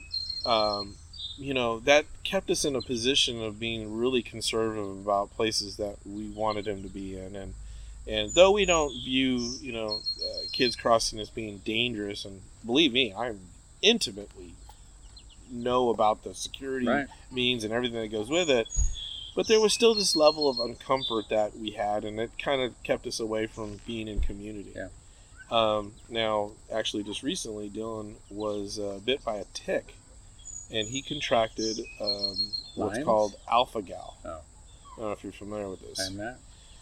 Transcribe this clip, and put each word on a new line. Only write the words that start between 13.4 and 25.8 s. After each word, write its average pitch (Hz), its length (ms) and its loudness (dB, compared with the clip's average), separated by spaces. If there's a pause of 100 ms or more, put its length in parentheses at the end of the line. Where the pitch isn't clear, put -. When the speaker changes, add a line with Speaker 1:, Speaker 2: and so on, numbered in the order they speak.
Speaker 1:
intimately 101 720 0 (960)
know 123 400 2
about 107 340 4
the 95 120 -10
security 131 520 -4
Speaker 2:
Right. 131 200 2 (240)
Speaker 1:
means 123 320 2
and 110 100 -2
everything 117 280 0
that 110 80 -4
goes 107 200 -4
with 165 200 2
it, 120 180 6 (680)
but 185 120 0
there 220 140 8
was 208 120 6
still 226 220 6
this 196 200 2
level 151 340 6
of 123 80 0
uncomfort 117 720 0
that 107 280 2
we 107 140 -4
had, 104 320 0
and 107 160 -6
it 117 180 -2
kinda 131 360 0 (100)
kept 127 240 -2
us 117 120 -6
away 110 280 -2
from 104 380 -8
being 113 240 -6
in 101 100 -2
community. 101 560 -2
Speaker 2:
Yeah. 95 140 -8 (640)
Speaker 1:
Um, 107 420 2 (160)